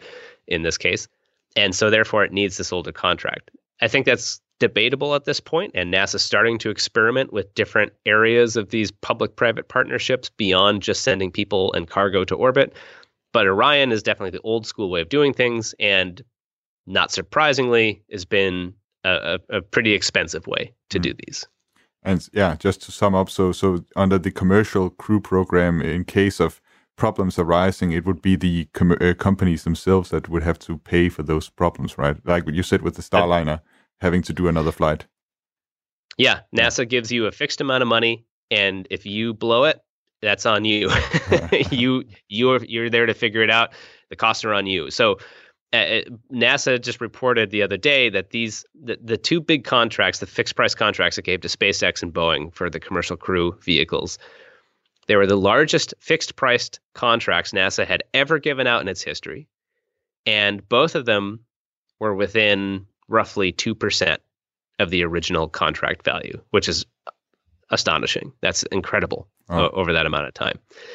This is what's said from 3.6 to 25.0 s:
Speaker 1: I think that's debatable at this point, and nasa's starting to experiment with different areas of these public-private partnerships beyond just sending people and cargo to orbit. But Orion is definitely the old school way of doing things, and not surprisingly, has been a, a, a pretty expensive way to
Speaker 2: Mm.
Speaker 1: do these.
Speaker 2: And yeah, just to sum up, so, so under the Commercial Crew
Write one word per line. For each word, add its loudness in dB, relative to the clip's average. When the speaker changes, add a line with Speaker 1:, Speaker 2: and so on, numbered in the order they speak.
Speaker 1:
I 2
think 0
that's 0
debatable 0
at -2
this -4
point, -4
and -4
nasa's 0
starting 2
to -6
experiment 0
with -6
different 0
areas 4
of -4
these -2
public-private -2
partnerships -2
beyond 2
just -2
sending 0
people -2
and -6
cargo 0
to -2
orbit. 4
But 4
Orion 4
is -2
definitely -4
the -10
old -2
school -6
way -2
of -4
doing 2
things, -2
and 0
not 0
surprisingly, 0
has -10
been -2
a, -2
a, -4
a -4
pretty 0
expensive -2
way -6
to -2
Speaker 2:
Mm. -2
Speaker 1:
do -2
these. -14
Speaker 2:
And -2
yeah, 2
just -2
to -18
sum 2
up, 2
so, 0
so 0
under 4
the -4
Commercial 2
Crew -2